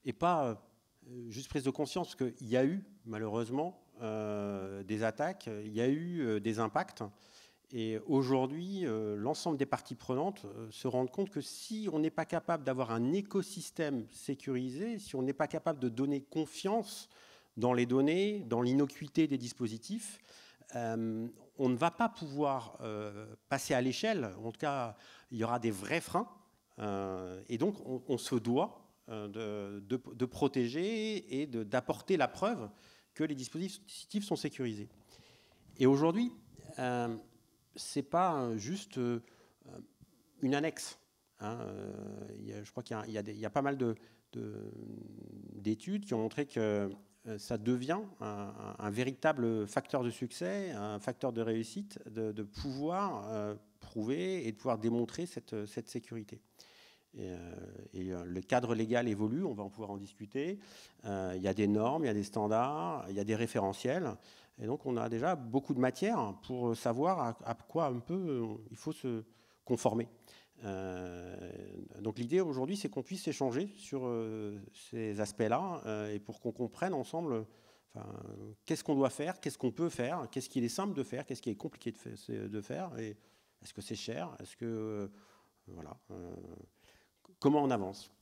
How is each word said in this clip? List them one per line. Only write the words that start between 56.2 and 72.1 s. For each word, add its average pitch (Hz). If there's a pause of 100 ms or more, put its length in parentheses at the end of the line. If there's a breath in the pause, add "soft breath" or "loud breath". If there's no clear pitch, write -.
Et, 92
euh, 90 (560)
et, 92
euh, 87
le 90
cadre 120
légal 117
évolue, 107
on 147
va 104
en 98
pouvoir 101
en 101
discuter. 135 (460 loud breath)
Euh, 95
il 92
y 98
a 95
des 104
normes, 117
il 131
y 110
a -
des 104
standards, 127
il 98
y 101
a 101
des 110
référentiels. 113 (440 loud breath)
Et 110
donc, 135
on 127
a 113
déjà 135
beaucoup 135
de 123
matière 127
pour 123
savoir 143
à, 117
à 117
quoi 165
un 123
peu, 165
euh, 151 (240)
il 110
faut 156
se 113 (420 soft breath)
conformer. 117 (560 loud breath)
Euh, 92 (640)
donc, 107